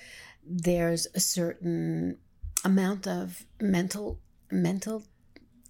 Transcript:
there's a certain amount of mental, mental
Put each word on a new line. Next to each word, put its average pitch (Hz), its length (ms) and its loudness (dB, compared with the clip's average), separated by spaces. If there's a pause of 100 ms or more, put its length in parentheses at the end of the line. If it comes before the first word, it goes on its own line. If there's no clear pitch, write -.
(460)
there's 170 680 2
a 185 60 2
certain 170 960 0 (480)
amount 190 420 4
of 180 380 -6 (160)
mental, 202 580 0 (320)
mental 190 540 0 (640)